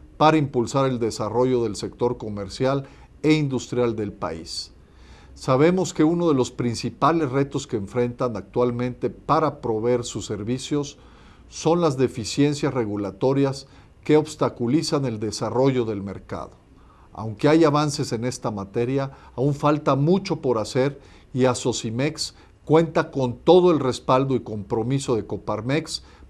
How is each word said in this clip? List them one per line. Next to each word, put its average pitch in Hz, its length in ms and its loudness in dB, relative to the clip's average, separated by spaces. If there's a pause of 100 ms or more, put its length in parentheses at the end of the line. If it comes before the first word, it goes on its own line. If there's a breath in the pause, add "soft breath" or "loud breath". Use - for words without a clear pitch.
(160 loud breath)
para 156 200 6
impulsar 135 520 0
el 123 120 -2
desarrollo 117 640 0
del 104 100 -4
sector 120 420 -4
comercial 120 680 -4 (380 loud breath)
e 156 100 4
industrial 123 640 0
del 104 160 -6
país. 85 580 -10 (640 soft breath)
Sabemos 165 600 2
que 156 100 4
uno 170 240 2
de 151 60 4
los 123 180 2
principales 127 800 0
retos 139 340 -2
que 123 100 -4
enfrentan 120 600 -2
actualmente 123 720 -2
para 147 500 0
proveer 117 440 0
sus 107 220 -8
servicios 127 720 -6 (500 loud breath)
son 165 320 0
las 151 160 2
deficiencias 139 800 0
regulatorias 127 920 -2 (380 soft breath)
que 151 120 4
obstaculizan 143 880 0
el 113 120 -4
desarrollo 117 680 0
del 104 180 -4
mercado. 92 480 -10 (600 soft breath)
Aunque 110 360 -2
hay 165 160 6
avances 147 480 0
en 113 120 -4
esta 127 260 -6
materia, 120 600 -4 (220 loud breath)
aún 139 200 0
falta 147 420 2
mucho 170 440 0
por 123 180 0
hacer 131 420 -2 (320 loud breath)
y 127 140 2
Asocimex 123 880 -2 (300 soft breath)
cuenta 160 460 2
con 123 280 -2
todo 180 320 6
el 151 100 4
respaldo 131 560 2
y 113 40 -2
compromiso 117 760 -2
de 104 100 -4
Coparmex 110 760 -4 (280 loud breath)